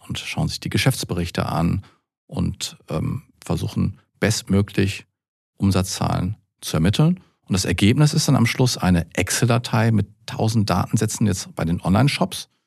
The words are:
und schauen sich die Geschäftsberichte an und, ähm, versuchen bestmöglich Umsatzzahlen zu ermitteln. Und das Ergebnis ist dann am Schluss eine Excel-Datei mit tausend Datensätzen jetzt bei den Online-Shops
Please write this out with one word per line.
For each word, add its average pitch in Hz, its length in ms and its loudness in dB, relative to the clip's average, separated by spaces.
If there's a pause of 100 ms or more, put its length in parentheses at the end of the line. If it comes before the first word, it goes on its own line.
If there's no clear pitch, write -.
und - 120 -6
schauen - 300 -4
sich - 100 -8
die - 100 -8
Geschäftsberichte - 760 -2
an 87 380 0 (440)
und, - 500 -6 (120)
ähm, 80 340 -4 (200)
versuchen 92 560 -4 (200)
bestmöglich 98 840 0 (520)
Umsatzzahlen 92 800 0 (240)
zu - 160 -6
ermitteln. 104 460 2 (260)
Und 101 60 -4
das 92 120 0
Ergebnis 131 500 4
ist 156 120 0
dann 147 80 4
am 113 120 4
Schluss 123 280 0
eine 90 380 2
Excel-Datei 113 800 0
mit 104 160 2 (180)
tausend 110 420 0
Datensätzen 104 600 0
jetzt - 260 -4
bei - 100 -4
den 82 160 0
Online-Shops 127 680 0 (180)